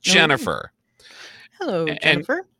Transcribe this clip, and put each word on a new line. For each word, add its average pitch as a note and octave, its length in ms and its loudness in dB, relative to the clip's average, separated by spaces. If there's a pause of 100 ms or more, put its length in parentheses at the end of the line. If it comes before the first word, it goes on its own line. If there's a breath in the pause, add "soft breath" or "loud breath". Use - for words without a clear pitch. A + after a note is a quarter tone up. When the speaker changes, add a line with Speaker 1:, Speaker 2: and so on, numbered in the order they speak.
Speaker 1:
Oh. F3+ 60 0
Speaker 2:
Jennifer. D#3 600 2 (880 loud breath)
Speaker 1:
Hello, F#3+ 280 -2
Speaker 2:
And, D3 160 -6
Speaker 1:
Jennifer. D#3 420 0 (140)